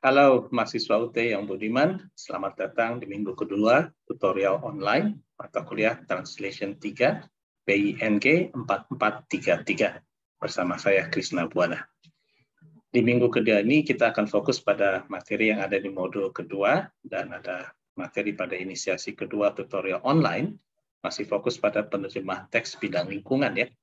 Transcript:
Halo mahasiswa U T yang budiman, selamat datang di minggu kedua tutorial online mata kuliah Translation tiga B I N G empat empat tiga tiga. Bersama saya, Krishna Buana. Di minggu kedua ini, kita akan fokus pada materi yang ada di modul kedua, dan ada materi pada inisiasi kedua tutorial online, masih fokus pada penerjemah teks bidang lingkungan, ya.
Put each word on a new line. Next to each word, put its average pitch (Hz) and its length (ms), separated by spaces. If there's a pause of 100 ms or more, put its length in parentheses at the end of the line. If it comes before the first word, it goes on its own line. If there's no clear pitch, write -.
Halo 135 480
mahasiswa 113 480
U 117 160
T 117 160
yang 104 160
budiman, 117 560 (160)
selamat 95 400
datang 113 400
di 120 80
minggu 98 320
kedua 110 480 (240)
tutorial 95 560
online 117 560 (160)
mata - 240
kuliah 110 480
Translation 98 720
tiga 123 480 (400)
B 101 240
I - 80
N 110 160
G 156 320
empat 104 400
empat - 400
tiga 90 320
tiga. 90 400 (400)
Bersama 90 400
saya, 98 320
Krishna 87 400
Buana. - 320 (1040)
Di 120 160
minggu 120 240
kedua 110 320
ini, 143 240
kita 120 320
akan 107 80
fokus 107 400
pada 101 480
materi 107 400
yang 104 80
ada 98 160
di 98 160
modul 95 400
kedua, 98 560 (160)
dan 90 320
ada 90 400 (160)
materi 98 400
pada 90 240
inisiasi 92 560
kedua 104 400
tutorial 95 480
online, 143 560 (480)
masih 98 240
fokus 104 320
pada 104 240
penerjemah 95 640
teks - 320
bidang 90 320
lingkungan, 101 400
ya. 110 160 (140)